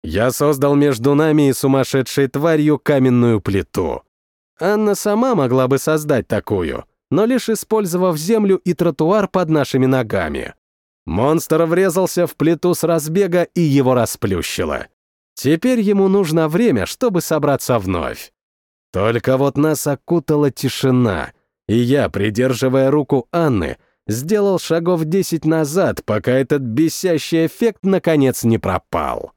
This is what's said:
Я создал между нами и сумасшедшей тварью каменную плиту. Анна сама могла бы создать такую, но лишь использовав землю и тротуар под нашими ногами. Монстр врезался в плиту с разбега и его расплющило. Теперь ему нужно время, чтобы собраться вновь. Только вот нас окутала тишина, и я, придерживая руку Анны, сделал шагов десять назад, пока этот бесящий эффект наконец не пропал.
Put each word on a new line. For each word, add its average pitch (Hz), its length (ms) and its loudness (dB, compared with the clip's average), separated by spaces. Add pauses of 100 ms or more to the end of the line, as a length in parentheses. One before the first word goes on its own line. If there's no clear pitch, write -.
Я 95 280 -2
создал 143 460 0
между 143 380 2
нами 151 340 4
и 131 40 2
сумасшедшей 135 760 0
тварью 151 500 2
каменную 123 640 2
плиту. 90 640 -4 (580)
Анна 208 340 0
сама 226 400 0
могла 131 340 2
бы 135 100 2
создать 151 500 0
такую, 90 560 -4 (260)
но 180 140 2
лишь 240 240 0
использовав 185 680 0
землю 196 480 2
и 175 100 0
тротуар 170 540 0
под 180 200 -2
нашими 135 380 2
ногами. 101 680 -2 (520)
Монстр 156 580 0
врезался 175 640 0
в - 100 -12
плиту 165 380 0
с - 100 -4
разбега 170 600 0 (100)
и 175 60 0
его 135 340 4
расплющило. 92 920 -4 (480)
Теперь 226 460 0
ему 196 280 2
нужно 165 400 2
время, 156 380 2
чтобы 202 340 -2
собраться 143 580 0
вновь. 87 540 -6 (600)
Только 117 440 0
вот 135 200 0
нас 151 300 0
окутала 147 640 0
тишина, 123 840 -2 (360)
и 104 80 2
я, 120 320 2
придерживая 127 840 0
руку 143 420 0
Анны, 113 460 -2 (280)
сделал 180 520 0
шагов 165 460 -2
десять 170 400 -2
назад, 156 600 0
пока 107 280 -2
этот 135 300 0
бесящий 160 840 0
эффект - 360 -2
наконец 160 640 2
не 113 140 2
пропал. 80 800 -4